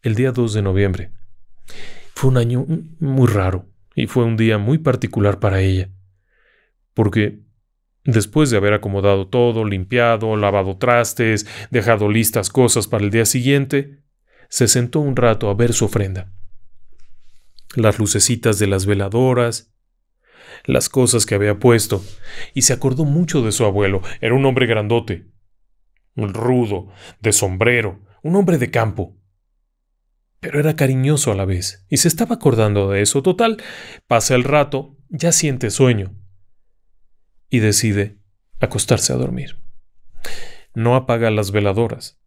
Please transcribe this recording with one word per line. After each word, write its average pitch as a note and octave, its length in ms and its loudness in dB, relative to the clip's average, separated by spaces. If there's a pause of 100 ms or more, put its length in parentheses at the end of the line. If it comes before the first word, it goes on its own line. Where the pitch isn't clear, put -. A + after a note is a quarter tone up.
El A2+ 120 0
día B2+ 180 0
dos A#2 200 -2
de G#2+ 80 0
noviembre. F#2+ 520 0 (1000)
Fue C3 140 2
un B2+ 80 4
año A#2+ 300 0 (340)
muy C3+ 260 2
raro, F#2 460 0 (220)
y B2 120 -2
fue A#2+ 180 0
un A#2 120 0
día A2 220 2
muy A#2 180 0
particular G#2+ 640 0
para F#2+ 220 2
ella, F#2 280 0 (1000)
porque G#2 480 0 (640)
después B2+ 460 2
de G#2+ 80 2
haber G#2 160 2
acomodado G2 540 0
todo, A#2+ 360 2
limpiado, G#2+ 720 0
lavado G2 400 0
trastes, A#2 720 0 (240)
dejado A2 400 2
listas A2 400 0
cosas A#2+ 360 2
para G#2+ 180 -2
el G2+ 60 0
día A2+ 140 2
siguiente, C#3 800 0 (480)
se A#2 180 0
sentó B2 320 0
un C#3 160 -2
rato A2+ 320 2
a G2+ 60 0
ver A#2 180 2
su A2 140 0
ofrenda. F#2+ 460 -4 (1400)
Las A2 240 2
lucecitas G#2+ 600 0
de G2+ 100 2
las F#2+ 180 0
veladoras, A#2 880 0 (880)
las - 240 0
cosas A#2+ 380 2
que - 80 -2
había G2+ 240 2
puesto, A2 460 2 (480)
y C3 100 -2
se B2+ 120 2
acordó C3+ 300 0
mucho D#3 380 0
de A2 80 0
su A2+ 140 0
abuelo. G2 380 2 (180)
Era A#2 140 0
un C3+ 100 2
hombre C3 220 2
grandote, A2 640 -2 (840)
rudo, G#2+ 800 -2 (280)
de A2 120 0
sombrero, G#2+ 720 0 (180)
un E3+ 140 0
hombre F3 220 2
de B2 120 -2
campo. A2 480 -2 (1200)
Pero D3 220 -4
era D#3 160 2
cariñoso C3+ 560 2
a - 20 0
la G2 120 -2
vez, F#2 420 -4
y C3+ 80 0
se - 100 2
estaba A3+ 280 0
acordando G#2+ 560 2
de G2 100 0
eso. C3+ 220 0
Total, G#3+ 340 2 (500)
pasa A#2 280 2
el B2 100 2
rato, C#3 520 -2 (120)
ya E3 240 -2
siente C3 380 0
sueño, G#2+ 440 0 (1300)
y B2 120 2
decide G#2 580 0 (420)
acostarse - 540 0
a - 20 -2
dormir. B2 400 -6 (1160)
No A#2 220 2
apaga A#2 340 0
las G#2 200 0
veladoras. G#2+ 760 -2